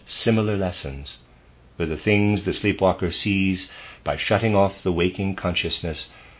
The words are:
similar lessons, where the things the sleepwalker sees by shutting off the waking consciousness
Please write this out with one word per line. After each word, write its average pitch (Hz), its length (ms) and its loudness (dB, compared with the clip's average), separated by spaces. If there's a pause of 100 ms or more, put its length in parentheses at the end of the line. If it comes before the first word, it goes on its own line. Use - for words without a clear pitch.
similar 107 500 2
lessons, 73 640 -6 (580)
where 85 120 -2
the 78 100 -4
things 104 460 4
the 92 100 0
sleepwalker 92 580 2
sees 95 580 0 (340)
by 76 140 -2
shutting 107 380 2
off 98 280 2
the 95 80 0
waking 92 440 0
consciousness - 760 -4 (300)